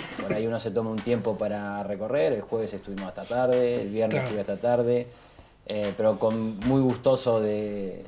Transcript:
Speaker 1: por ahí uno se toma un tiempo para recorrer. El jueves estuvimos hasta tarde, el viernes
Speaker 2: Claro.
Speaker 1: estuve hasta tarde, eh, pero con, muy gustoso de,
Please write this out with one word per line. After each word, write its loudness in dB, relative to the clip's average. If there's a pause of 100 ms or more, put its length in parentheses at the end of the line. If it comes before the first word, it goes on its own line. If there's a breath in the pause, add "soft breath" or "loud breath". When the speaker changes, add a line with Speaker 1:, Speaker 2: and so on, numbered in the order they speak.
(200)
Speaker 1:
por -4
ahí 0
uno -2
se -4
toma 0
un -2
tiempo 0
para -4
recorrer. 0
El -2
jueves -4
estuvimos -8
hasta -10
tarde, 2
el -4
viernes 2 (120)
Speaker 2:
Claro. -2
Speaker 1:
estuve -2
hasta -4
tarde, 2 (600 loud breath)
eh, -2
pero 4
con, 0
muy 6
gustoso 4
de, -2